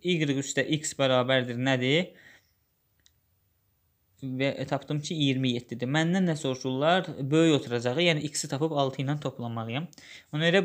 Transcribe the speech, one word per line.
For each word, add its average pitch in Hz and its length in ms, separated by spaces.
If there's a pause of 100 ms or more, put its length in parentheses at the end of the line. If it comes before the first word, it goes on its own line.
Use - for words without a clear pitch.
y 170 240 (160)
üstə - 240 (140)
x - 180
bərabərdir 127 640
nədir? 135 500 (2000)
Və 131 300 (180)
tapdım 147 320
ki, 165 160
iyirmi 131 380
yeddidir. 120 340
Məndən 170 400
nə 151 80
soruşurlar? 139 680 (220)
Böyük 160 260
oturacağı, 123 500
yəni 151 220
x-i - 200
tapıb 151 300
altı 135 240
ilə 143 180
toplamalıyam. 120 680 (440)
Ona 156 140
görə 185 180